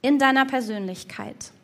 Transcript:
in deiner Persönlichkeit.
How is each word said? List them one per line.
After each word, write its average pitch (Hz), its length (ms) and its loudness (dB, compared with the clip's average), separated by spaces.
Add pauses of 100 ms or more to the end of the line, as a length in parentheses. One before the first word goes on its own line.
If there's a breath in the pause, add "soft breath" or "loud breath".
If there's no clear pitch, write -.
in 277 180 4
deiner 269 280 4
Persönlichkeit. 208 1040 -6 (100)